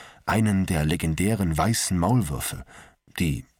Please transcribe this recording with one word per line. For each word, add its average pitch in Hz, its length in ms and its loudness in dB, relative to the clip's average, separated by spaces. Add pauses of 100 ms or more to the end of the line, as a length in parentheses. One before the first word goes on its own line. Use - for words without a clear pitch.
(260)
einen 101 400 2
der 78 200 0
legendären 85 720 0
weißen 92 420 0
Maulwürfe, 127 680 0 (540)
die, 73 260 0 (140)